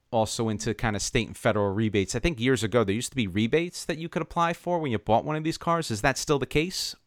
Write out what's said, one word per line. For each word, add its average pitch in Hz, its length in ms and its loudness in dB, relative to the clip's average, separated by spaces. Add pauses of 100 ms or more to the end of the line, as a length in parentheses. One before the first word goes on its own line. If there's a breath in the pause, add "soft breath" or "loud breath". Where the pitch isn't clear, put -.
(120)
also 113 360 0
into 107 260 -2
kind 107 220 -2
of 98 60 -4
state - 260 0
and - 80 -12
federal 104 380 2
rebates? 104 420 0
I 120 40 -4
think 160 200 0
years 120 240 2
ago, 110 220 2
there 98 100 2
used 120 160 -6
to - 60 -8
be 113 100 0
rebates 117 560 0
that 156 140 -4
you 165 100 -8
could 165 140 -4
apply 170 320 0
for 175 260 -2
when 143 140 0
you 104 60 0
bought 110 260 2
one 151 100 -4
of 156 80 -4
these 156 140 -2
cars. 165 340 -2
Is 104 80 -4
that 131 180 0
still 143 220 2
the 127 60 -2
case, - 500 -2 (120)